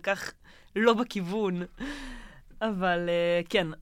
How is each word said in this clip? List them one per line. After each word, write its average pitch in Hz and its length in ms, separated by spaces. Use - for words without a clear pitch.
כך - 300
לא 226 180
בכיוון?" 196 680
אבל, 180 480
אה, 170 400
כן, 185 180